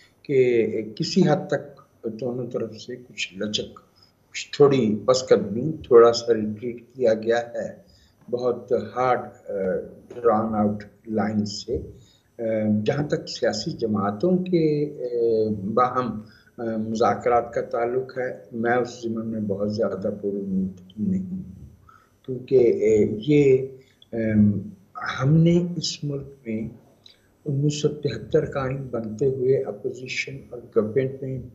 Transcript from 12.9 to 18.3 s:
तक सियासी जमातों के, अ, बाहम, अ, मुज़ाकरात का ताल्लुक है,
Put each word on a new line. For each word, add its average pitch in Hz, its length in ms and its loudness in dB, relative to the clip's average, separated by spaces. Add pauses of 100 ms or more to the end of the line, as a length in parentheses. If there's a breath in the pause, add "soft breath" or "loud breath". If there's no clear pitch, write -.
तक - 220 -4
सियासी 120 420 -2
जमातों 107 680 0
के, 160 480 0
अ, 117 640 0
बाहम, 113 760 -2 (340 loud breath)
अ, 117 40 -8
मुज़ाकरात 113 920 0
का 131 60 -2
ताल्लुक 123 580 -4
है, - 340 -8